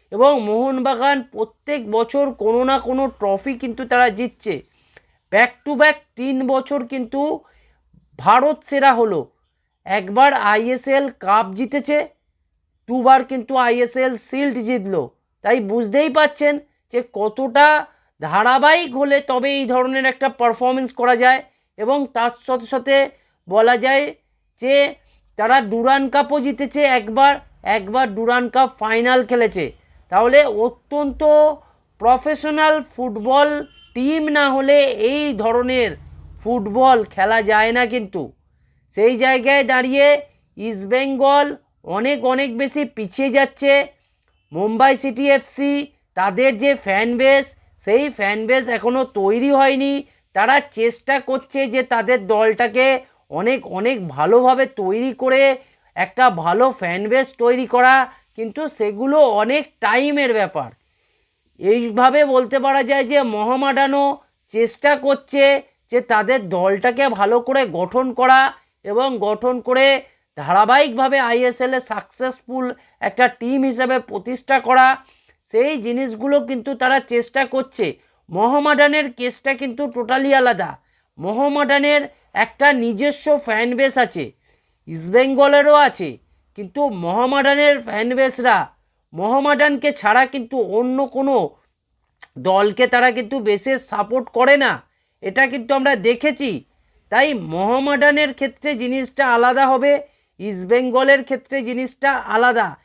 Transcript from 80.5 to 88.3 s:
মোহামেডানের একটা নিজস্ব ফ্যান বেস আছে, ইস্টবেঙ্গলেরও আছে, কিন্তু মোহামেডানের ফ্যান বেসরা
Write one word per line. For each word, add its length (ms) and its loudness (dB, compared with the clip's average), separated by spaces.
মোহামেডানের 840 0
একটা 220 0
নিজস্ব 440 -4
ফ্যান 320 -2
বেস 200 0
আছে, 280 -2
ইস্টবেঙ্গলেরও 880 2
আছে, 220 -6
কিন্তু 240 -8
মোহামেডানের 720 2
ফ্যান 320 -4
বেসরা 400 2